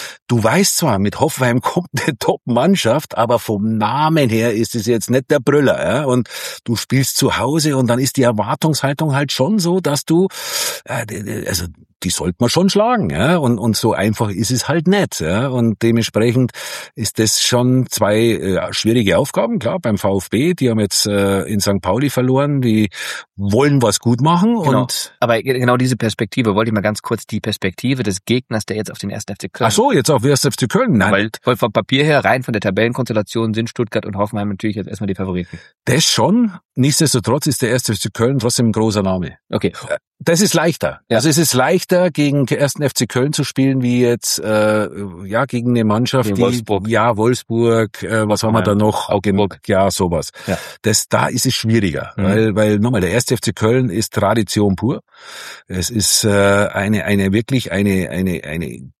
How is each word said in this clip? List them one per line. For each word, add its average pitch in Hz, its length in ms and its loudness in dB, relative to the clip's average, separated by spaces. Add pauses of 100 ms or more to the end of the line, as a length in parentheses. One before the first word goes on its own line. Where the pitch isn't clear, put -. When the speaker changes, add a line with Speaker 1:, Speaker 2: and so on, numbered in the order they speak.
(260)
Speaker 1:
Du 117 160 0
weißt 156 360 2
zwar, 120 200 0
mit 101 220 -2
Hoffenheim 127 400 0
<laughs> - 0 -
kommt - 280 -4 (120)
eine 135 180 -2
Top-Mannschaft, 131 1000 0
aber 117 240 0
vom 110 380 -2
Namen 143 500 2
her 113 260 2
ist 113 220 -2
es 104 100 -4
jetzt 117 240 0
nicht 131 200 0
der 147 100 4
Brüller. 139 420 2
Ja. 117 220 0
Und 127 240 0 (360)
du 120 120 -2
spielst - 400 -2
zu 117 220 0
Hause 143 380 0
und 127 120 2
dann 120 100 2
ist 135 200 -2
die 135 40 4
Erwartungshaltung 135 920 0
halt 143 180 -2
schon 185 260 0
so, 175 220 0
dass 147 240 -2
du, 180 240 2 (560)
äh, 113 220 -6
d-, 104 160 -10
d-, 104 260 -8
also 87 160 -6 (400)
die 87 60 -2
sollte 85 300 -4
man - 100 2
schon 185 180 2
schlagen, 208 420 2
ja, 131 260 2
und, 120 220 2
und 110 180 0
so 110 160 2
einfach 104 360 0
ist 101 220 -4
es 127 160 -2
halt 160 220 0
nicht, 190 320 0
ja, 95 260 0
und 117 360 0
dementsprechend 117 680 2 (460)
ist 113 240 -4
das 110 200 2
schon 123 500 2
zwei, 104 280 2
äh, 95 540 0
schwierige 107 460 2
Aufgaben, 202 420 0
klar, 185 180 -2
beim 110 200 -2
V 98 200 0
F - 100 -6
B, 151 260 0
die 131 140 0
haben 110 120 2
jetzt, - 260 0
äh, 98 360 0
in 101 180 -2
Sankt 101 240 0
Pauli 123 260 0
verloren, 135 500 0
die 107 280 2 (480)
wollen 127 460 2
was 107 180 2
gut 117 200 0
machen 175 400 2
Speaker 2:
Genau. 139 200 2
Speaker 1:
und - 400 -6
Speaker 2:
Aber 117 200 2
ge-, 127 200 -2
genau 123 160 2
diese 127 200 0
Perspektive, 110 600 0
wollte 113 140 0
ich 110 40 0
mal 104 60 0
ganz 104 220 -2
kurz, - 220 -6
die 110 140 -6
Perspektive 120 640 -4
des 101 220 -4
Gegners, 120 420 -2
der 104 120 -6
jetzt 107 120 -6
auf - 80 -14
den 101 120 -8
ersten 107 200 -10
F 101 80 -12
C 92 100 -10
Köln 113 200 -2
Speaker 1:
Ach 107 40 2
so, 262 200 2
jetzt 147 180 2
auf 127 120 2
den 143 100 2
ersten 135 160 2
F - 80 -4
C 127 100 -2
Köln, 190 320 2
nein. 98 140 2
Speaker 2:
Weil 104 180 0 (100)
von, 123 160 0
vom 113 160 -2
Papier 131 300 0
her, 147 220 2
rein 127 180 2
von - 80 -8
der 104 120 -2
Tabellenkonstellation 113 920 -2
sind 113 160 -2
Stuttgart 113 360 -4
und 101 100 -8
Hoffenheim 104 320 -2
natürlich 101 260 -4
jetzt 101 140 -8
erstmal 104 180 -8
die 98 80 -2
Favoriten. 90 420 -6 (280)
Speaker 1:
Das 135 200 2
schon, 202 460 2 (240)
nichtsdestotrotz 131 720 2
ist 139 160 0
der 110 80 0
erste 120 220 0
F 98 80 -4
C - 120 -6
Köln 127 280 0
trotzdem 117 300 2
ein - 20 0
großer 110 320 0
Name. 92 320 -4 (120)
Speaker 2:
Okay. 101 240 -2 (160)
Speaker 1:
Äh, 76 100 -4 (260)
das 165 160 4
ist 202 140 2
leichter. 160 540 0
Speaker 2:
Ja. 113 80 2
Speaker 1:
Also 123 120 2
es 143 80 4
ist 165 160 2
leichter, 175 600 2
gegen 143 340 0
den 127 120 -2
ersten 143 240 0
F 135 120 0
C 123 140 -2
Köln 135 240 0
zu 147 100 -2
spielen, 135 400 0
wie 123 180 2
jetzt, 120 380 0
äh, 107 500 2 (380)
ja, 117 200 0
gegen 123 240 -2
eine 120 140 2
Mannschaft, 117 440 0
Speaker 2:
Gegen 98 80 -2
Speaker 1:
die 92 60 2
Speaker 2:
Wolfsburg. 107 460 0
Speaker 1:
Ja, 113 280 2
Wolfsburg, 113 880 0
äh, 107 240 -2
was 104 160 0
haben 110 100 0
wir 113 60 2
Speaker 2:
Ja. 110 60 -2
Speaker 1:
da 104 100 2
noch? 107 320 0
Speaker 2:
Augsburg. 101 580 0
Speaker 1:
Ja, 98 240 2
sowas. 85 400 -2 (160)
Speaker 2:
Ja. 92 100 -2 (260)
Speaker 1:
Das, 107 260 0
da 123 180 0
ist - 180 -4
es 123 100 2
schwieriger, 104 640 0
Speaker 2:
Mhm. 101 60 -4
Speaker 1:
weil, 104 320 2
weil 107 240 4
nochmal, 113 220 2
der 90 100 0
erste 123 240 0
F 113 60 -2
C - 120 -2
Köln 120 380 2
ist 104 240 -4
Tradition 104 640 2
pur. 139 260 -4 (640)
Es 92 240 -6
ist, 107 340 0
äh, 107 60 2
eine, 101 720 2
eine 98 280 2
wirklich 117 400 -2
eine, 95 380 0
eine, 87 340 -4
eine 67 560 -10